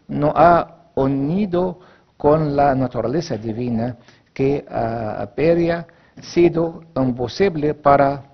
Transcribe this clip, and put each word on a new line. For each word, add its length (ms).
no 280
ha 600
unido 840
con 380
la 200
naturaleza 640
divina, 600
que, 240
eh, 120
habría 1160
sido 600
imposible 800
para 500